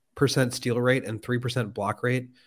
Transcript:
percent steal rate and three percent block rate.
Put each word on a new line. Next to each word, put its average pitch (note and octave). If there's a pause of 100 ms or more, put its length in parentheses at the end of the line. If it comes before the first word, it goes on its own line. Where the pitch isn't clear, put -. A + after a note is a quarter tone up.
(160)
percent B2+
steal A#2+
rate B2+
and A2
three B2
percent A#2+
block G#2
rate. B2+ (180)